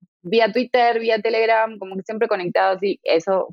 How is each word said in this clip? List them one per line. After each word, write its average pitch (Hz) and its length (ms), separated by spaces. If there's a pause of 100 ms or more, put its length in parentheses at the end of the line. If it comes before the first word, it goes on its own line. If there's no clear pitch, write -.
(220)
vía 220 300
Twitter, 233 480
vía 226 200
Telegram, 226 600
como 190 160
que 190 80
siempre 220 240
conectados, 190 560
y 190 200
eso 180 500